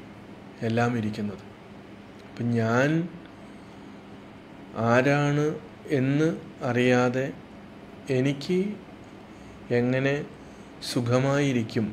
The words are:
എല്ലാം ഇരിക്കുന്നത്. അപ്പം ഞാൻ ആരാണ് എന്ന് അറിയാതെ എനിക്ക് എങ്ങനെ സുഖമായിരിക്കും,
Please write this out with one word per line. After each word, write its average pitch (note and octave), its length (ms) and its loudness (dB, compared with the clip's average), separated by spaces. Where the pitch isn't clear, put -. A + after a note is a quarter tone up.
എല്ലാം A#2 220 4
ഇരിക്കുന്നത്. G#2+ 440 -4
അപ്പം - 180 -4
ഞാൻ A#2+ 300 4
ആരാണ് C#3+ 540 6
എന്ന് C#3 300 4
അറിയാതെ B2 560 4
എനിക്ക് C#3+ 500 2
എങ്ങനെ C3 360 2
സുഖമായിരിക്കും, B2+ 1000 2